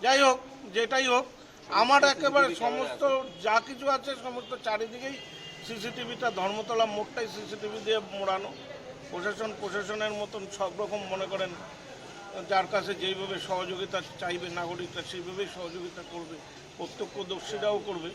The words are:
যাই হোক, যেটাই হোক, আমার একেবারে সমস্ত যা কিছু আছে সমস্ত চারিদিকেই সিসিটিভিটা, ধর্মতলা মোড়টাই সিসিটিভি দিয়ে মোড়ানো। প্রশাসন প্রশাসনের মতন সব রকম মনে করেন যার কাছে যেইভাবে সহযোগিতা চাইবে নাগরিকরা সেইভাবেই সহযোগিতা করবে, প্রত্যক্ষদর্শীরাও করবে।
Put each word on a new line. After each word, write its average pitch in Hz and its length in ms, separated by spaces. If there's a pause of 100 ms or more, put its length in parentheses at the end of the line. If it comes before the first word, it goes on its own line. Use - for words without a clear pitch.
যাই 269 200
হোক, 254 160 (360)
যেটাই 247 320
হোক, 254 180 (440)
আমার 254 360
একেবারে 277 500
সমস্ত 254 680 (220)
যা 220 240
কিছু 269 220
আছে 269 340
সমস্ত 247 320 (100)
চারিদিকেই 226 480 (540)
সিসিটিভিটা, 233 640
ধর্মতলা 214 540
মোড়টাই 208 420
সিসিটিভি 208 580
দিয়ে 220 140
মোড়ানো। 196 540 (580)
প্রশাসন 208 500
প্রশাসনের 208 500
মতন 208 360 (120)
সব 190 200
রকম 202 220 (100)
মনে 190 160
করেন 190 240 (1000)
যার 190 220
কাছে 196 240
যেইভাবে 190 540
সহযোগিতা 185 520 (200)
চাইবে 180 280
নাগরিকরা 175 600
সেইভাবেই 185 440
সহযোগিতা 175 480 (100)
করবে, 165 240 (400)
প্রত্যক্ষদর্শীরাও 196 1120
করবে। 175 280